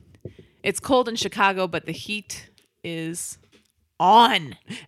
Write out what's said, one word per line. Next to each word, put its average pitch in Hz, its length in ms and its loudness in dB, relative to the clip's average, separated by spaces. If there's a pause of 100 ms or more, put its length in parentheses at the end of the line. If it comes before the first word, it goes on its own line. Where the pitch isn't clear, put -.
(640)
It's - 160 -4
cold 254 280 2
in 226 60 -6
Chicago, 196 540 0
but 165 180 -6
the 160 60 -8
heat - 580 -12 (320)
is 165 560 -10 (600)
on. 196 560 4 (320)